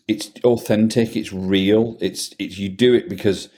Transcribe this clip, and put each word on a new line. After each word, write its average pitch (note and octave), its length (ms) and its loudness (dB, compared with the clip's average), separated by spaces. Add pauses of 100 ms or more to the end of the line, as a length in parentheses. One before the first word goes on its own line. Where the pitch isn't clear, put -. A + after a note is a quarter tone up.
it's G#2+ 240 -4 (140)
authentic, A2 720 2
it's G#2+ 160 -6
real, G2 680 2
it's, - 360 -6
it's, F#2 200 -8
you G2 100 -6
do A#2 240 4
it A#2 160 2
because F#2+ 500 -2